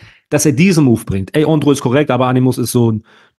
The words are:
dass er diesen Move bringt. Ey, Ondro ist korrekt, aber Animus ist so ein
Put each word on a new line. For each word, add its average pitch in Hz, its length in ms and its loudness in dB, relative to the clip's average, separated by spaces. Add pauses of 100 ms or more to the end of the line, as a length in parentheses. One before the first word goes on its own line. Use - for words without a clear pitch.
(300)
dass 151 160 -2
er 151 60 2
diesen 160 320 2
Move 117 220 2
bringt. 98 300 -6
Ey, 151 100 0
Ondro 147 260 2
ist 135 100 -2
korrekt, 135 300 0
aber 127 160 0
Animus 127 320 0
ist 117 120 -4
so 117 200 2
ein 107 120 -6 (360)